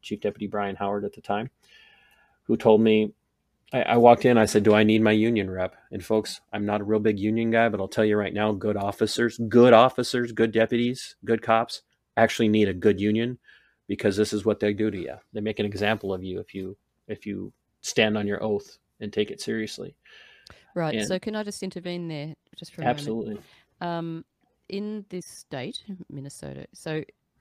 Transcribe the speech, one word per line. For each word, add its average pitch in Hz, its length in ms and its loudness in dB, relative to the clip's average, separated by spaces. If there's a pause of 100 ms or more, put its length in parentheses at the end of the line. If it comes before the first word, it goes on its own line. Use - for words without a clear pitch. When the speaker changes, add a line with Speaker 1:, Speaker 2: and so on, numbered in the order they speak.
Speaker 1:
Chief 104 180 -10
Deputy 104 280 -6
Brian 101 280 -6
Howard 101 300 -4
at 101 80 -8
the - 80 -20
time, 104 280 -4 (920)
who 113 140 0
told 110 240 6
me, 107 320 4 (580)
I, 127 120 0
I 120 140 2
walked 120 280 8
in, 123 120 6
I 110 80 6
said, 104 180 2
"Do 107 120 6
I 107 80 6
need 110 180 4
my 110 120 4
union 107 360 0
rep?" 92 280 -6 (120)
And 95 140 -10
folks, - 380 -2 (100)
I'm 104 140 -4
not 104 160 -2
a - 20 -8
real 107 160 0
big 104 180 0
union 113 320 -2
guy, 117 200 2
but 101 100 -4
I'll 95 80 -4
tell 110 160 -2
you 104 140 2
right 101 160 -2
now, 107 180 -2
good 101 240 -4
officers, 107 640 -2 (100)
good 120 240 8
officers, 120 600 4
good 113 180 0
deputies, 120 720 -2
good 113 180 -2
cops 113 420 0 (340)
actually 113 320 4
need 107 180 4
a 95 60 -2
good 95 260 2
union, 110 400 -2 (480)
because 101 300 -2
this 107 160 0
is 101 100 -2
what 107 160 0
they 104 140 0
do 107 180 -2
to 98 60 -8
you. 69 180 -10 (160)
They 107 100 -8
make 107 180 -6
an 107 60 -2
example 101 480 -4
of 92 100 -8
you 92 160 -8
if - 140 -16
you, 95 240 -10 (300)
if 107 180 -12
you 101 260 -10 (300)
stand 110 360 0
on 101 100 -4
your 101 160 -4
oath 104 340 -6 (220)
and 104 120 -10
take 107 200 -2
it - 100 -14
seriously. 110 540 -10 (800)
Speaker 2:
Right. 175 200 -4
Speaker 1:
And 104 120 -4
Speaker 2:
So 185 120 -4
can 214 160 -10
I 214 80 -6
just 202 200 -14
intervene 175 440 -10
there 156 280 -10 (200)
just - 180 -20
for 170 80 -14
a 131 40 -4
moment? 123 140 0
Speaker 1:
Absolutely. 110 380 -8 (440)
Speaker 2:
Um, 165 440 -8 (440)
in 208 400 -10
this 185 160 -12
state, - 580 -14 (260)
Minnesota, 139 640 -16
so 156 300 -8 (380)